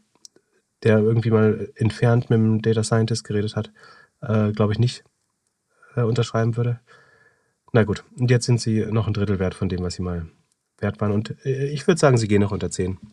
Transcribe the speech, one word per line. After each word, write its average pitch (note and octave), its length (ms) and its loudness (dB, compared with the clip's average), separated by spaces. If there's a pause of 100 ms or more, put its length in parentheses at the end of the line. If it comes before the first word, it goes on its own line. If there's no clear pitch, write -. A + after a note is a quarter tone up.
(840)
der A2 160 4
irgendwie A2+ 320 2
mal G#2+ 460 2
entfernt A#2+ 520 0
mit A#2 100 2
dem A2 220 2
Data A2 240 0
Scientist A2+ 400 -2
geredet G#2 320 -4
hat, G#2+ 160 -6 (480)
äh, G#2+ 320 0
glaub G#2+ 180 0
ich G#2+ 80 0
nicht, A#2+ 260 -2 (920)
äh, B2 60 0
unterschreiben A#2 560 0
würde. A#2+ 200 -2 (960)
Na A2+ 120 4
gut, F#2+ 200 -4 (140)
und B2 120 0
jetzt B2 140 2
sind A#2+ 160 2
sie A2 240 -2
noch G#2+ 220 -2
ein G#2+ 80 -2
Drittel G2+ 240 -2
wert F#2 160 -2
von F#2+ 160 -4
dem, F2+ 120 -4
was F2 120 -6
sie - 80 -8
mal F2 240 -6 (500)
wert G2+ 240 -6
waren. G#2 120 0
Und, G#2+ 220 -4 (120)
äh, C3+ 220 -2
ich D3 180 -8
würd F3 120 2
sagen, C3+ 200 4
sie A2 100 0
gehen G2+ 140 4
noch G2+ 100 -2
unter F2+ 180 -4
zehn. F#2 280 -4 (140)